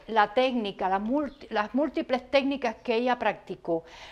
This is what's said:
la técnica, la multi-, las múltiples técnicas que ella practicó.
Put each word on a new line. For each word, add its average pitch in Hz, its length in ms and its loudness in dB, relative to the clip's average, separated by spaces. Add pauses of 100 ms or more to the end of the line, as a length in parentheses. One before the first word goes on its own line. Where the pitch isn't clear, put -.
la 214 260 4
técnica, 233 540 0
la 190 120 2
multi-, 262 500 -4
las 214 240 -2
múltiples 254 560 -2
técnicas 277 460 2
que 226 200 -2
ella 247 240 0
practicó. 185 640 -2 (280)